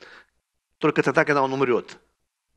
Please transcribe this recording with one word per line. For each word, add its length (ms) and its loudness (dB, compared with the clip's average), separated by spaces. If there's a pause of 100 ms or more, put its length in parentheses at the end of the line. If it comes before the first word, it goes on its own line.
(800)
только 240 0
тогда, 220 2
когда 180 0
он 100 -2
умрет. 460 -2 (580)